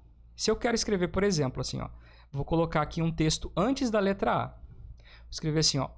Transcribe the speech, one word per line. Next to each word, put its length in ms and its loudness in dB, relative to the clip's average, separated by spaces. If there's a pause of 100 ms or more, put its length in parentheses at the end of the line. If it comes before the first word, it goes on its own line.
(340)
Se 140 0
eu 60 4
quero 200 2
escrever, 340 0
por 140 0
exemplo, 360 2
assim, 220 -6
ó, 80 -6 (420)
vou 140 -4
colocar 360 2
aqui 200 -2
um 100 2
texto 440 0
antes 360 2
da 80 2
letra 460 2
A. 20 -6
Vou 800 -18
escrever 300 -2
assim, 200 2
ó, 180 -2